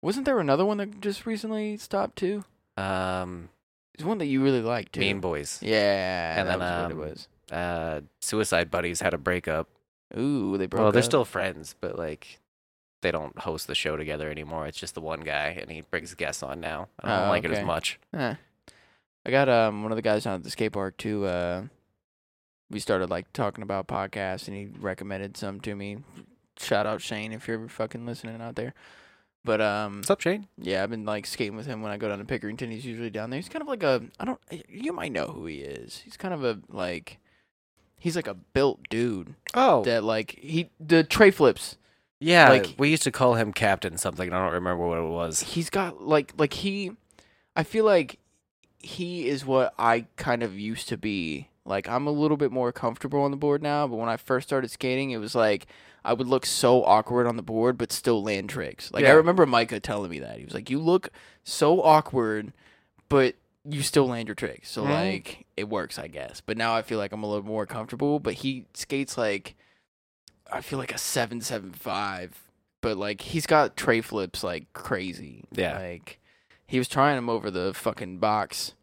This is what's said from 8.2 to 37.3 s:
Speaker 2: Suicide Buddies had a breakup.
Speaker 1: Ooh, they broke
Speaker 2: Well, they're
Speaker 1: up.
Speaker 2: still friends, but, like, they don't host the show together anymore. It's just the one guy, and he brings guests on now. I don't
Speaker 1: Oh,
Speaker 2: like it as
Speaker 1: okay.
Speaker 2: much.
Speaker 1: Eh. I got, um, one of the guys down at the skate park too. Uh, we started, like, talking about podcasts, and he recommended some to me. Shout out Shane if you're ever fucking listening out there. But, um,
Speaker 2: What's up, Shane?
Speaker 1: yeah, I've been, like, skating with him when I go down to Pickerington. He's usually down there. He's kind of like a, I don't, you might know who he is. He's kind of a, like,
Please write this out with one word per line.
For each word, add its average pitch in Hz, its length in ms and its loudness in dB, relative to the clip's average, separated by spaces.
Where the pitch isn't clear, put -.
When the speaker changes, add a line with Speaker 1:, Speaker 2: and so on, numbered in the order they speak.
Speaker 2:
Suicide 90 480 0
Buddies 87 320 -2
had 101 120 2
a 85 40 -2
breakup. 80 500 -2
Speaker 1:
Ooh, 113 420 0
they 95 80 -2
broke 95 160 0
Speaker 2:
Well, 107 80 6
they're 117 80 8
Speaker 1:
up. 117 60 4
Speaker 2:
still 120 200 2
friends, 90 560 -6
but, - 160 -8
like, 78 420 -10
they 90 100 0
don't 78 280 -6
host 78 280 -6
the - 80 -8
show 78 220 -2
together 76 320 -6
anymore. 76 380 -8
It's 78 100 -12
just - 160 -12
the 85 80 -10
one 78 200 -6
guy, 76 380 -4
and - 120 -12
he 80 100 -12
brings 80 320 -8
guests 76 300 -6
on 69 160 -8
now. 80 280 -8
I - 180 -6
don't 95 100 0
Speaker 1:
Oh, 101 40 2
Speaker 2:
like 90 120 0
it 82 80 -2
as 107 60 -2
Speaker 1:
okay. 101 80 -4
Speaker 2:
much. 82 340 -4
Speaker 1:
Eh. 127 220 -4
I - 60 -2
got, 135 180 4
um, 110 320 4
one 110 100 -4
of 110 40 -2
the 110 80 -4
guys 107 220 2
down 104 100 -2
at 87 80 -8
the - 80 -12
skate 110 220 -2
park 98 240 -4
too. 104 280 -4
Uh, 87 380 -2
we 107 100 -6
started, 92 300 0
like, 90 240 -6
talking 110 300 -4
about 98 240 -6
podcasts, 98 600 -6
and 101 80 -12
he 101 120 -12
recommended 98 580 -8
some 98 240 -8
to 107 140 -8
me. 101 220 -10
Shout 104 260 0
out 107 160 -4
Shane 110 320 -8
if - 140 -12
you're 113 100 -4
ever 110 120 -10
fucking 117 360 -8
listening 113 360 -12
out 117 140 -12
there. 120 180 -8
But, 110 180 2
um, 104 360 0
Speaker 2:
What's 98 120 -8
up, - 120 2
Shane? 196 260 -2
Speaker 1:
yeah, 95 240 -2
I've 101 80 -2
been, 110 160 -8
like, 104 220 -4
skating 101 280 -6
with 110 120 -10
him 110 160 -8
when 107 80 -6
I 101 60 -8
go 110 120 -4
down 101 80 -4
to 104 80 -10
Pickerington. 117 460 -8
He's 113 140 -12
usually 117 260 -8
down 107 180 -8
there. 127 100 -8
He's 180 100 -14
kind 320 120 -10
of 294 60 -12
like 240 160 -6
a, 131 180 2
I - 60 -6
don't, 254 140 -6
you 254 240 -8
might 339 200 -6
know 85 160 -2
who 78 180 -10
he 78 120 -10
is. 67 420 -12
He's - 180 -20
kind 185 160 -6
of 147 100 -6
a, 113 160 -2
like, 90 500 -8